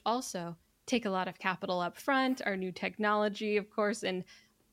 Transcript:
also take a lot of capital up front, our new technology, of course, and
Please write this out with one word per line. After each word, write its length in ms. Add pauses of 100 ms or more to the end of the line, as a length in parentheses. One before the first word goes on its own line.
also 500 (320)
take 180
a 40
lot 180
of 120
capital 400
up 180
front, 480
our 100
new 160
technology, 880
of 120
course, 340
and 200 (500)